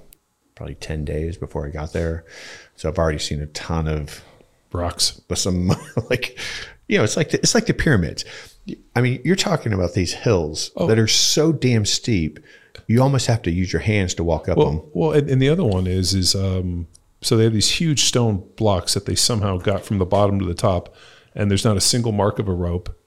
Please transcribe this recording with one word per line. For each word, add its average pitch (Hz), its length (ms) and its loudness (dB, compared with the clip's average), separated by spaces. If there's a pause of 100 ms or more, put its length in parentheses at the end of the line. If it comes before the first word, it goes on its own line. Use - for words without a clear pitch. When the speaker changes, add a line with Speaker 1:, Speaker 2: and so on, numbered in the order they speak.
(540)
Speaker 1:
probably 73 200 -12
ten 78 320 -8
days 78 320 -6
before - 280 -8
I 71 40 -8
got 76 240 -10
there. 82 300 -4 (520)
So - 140 -6
I've 78 80 -4
already 80 200 2
seen - 220 -6
a 76 60 -6
ton 82 420 -4
of 76 340 -6 (500)
Speaker 2:
Rocks. - 500 -4 (120)
Speaker 1:
some, 90 340 0
<laughs> - 420 -2
like, - 280 -4 (500)
you 202 100 2
know, 110 60 4
it's - 120 0
like 165 140 0
the, 139 80 0
it's - 160 0
like 226 120 2
the 156 80 0
pyramids. 98 520 0 (680)
I 117 60 2
mean, 123 240 0
you're 170 120 2
talking 151 360 -2
about 92 220 0
these 90 180 0
hills 82 640 0
Speaker 2:
Oh. 175 100 -2
Speaker 1:
that 110 120 4
are 110 100 4
so - 440 2
damn 120 340 2
steep, 87 520 -2 (480)
you 113 140 4
almost 135 260 2
have 117 160 2
to 90 80 0
use 87 220 0
your 78 80 0
hands 101 340 0
to 87 100 -4
walk 80 260 0
up 82 80 2
Speaker 2:
Well, - 120 4
Speaker 1:
them. 78 120 -4 (100)
Speaker 2:
well, 165 200 0
and, 147 180 2
and 131 100 4
the 135 80 4
other 165 160 2
one 92 220 2
is, 90 280 0
is, 95 200 2
um, 92 520 -2 (360)
so 117 160 2
they 110 60 6
have 113 100 2
these 104 160 2 (100)
huge 156 240 2
stone 110 420 0 (100)
blocks 101 360 0
that - 140 -2
they 101 80 -2
somehow 101 420 0
got 98 300 -2
from 107 100 -2
the 95 100 2
bottom 101 320 2
to 98 60 0
the 87 100 -4
top, 92 400 0 (400)
and 104 160 0
there's 98 140 2
not 107 140 4
a - 20 0
single 117 320 0
mark 101 260 2
of 110 100 -2
a 95 60 0
rope. 87 400 -4 (120)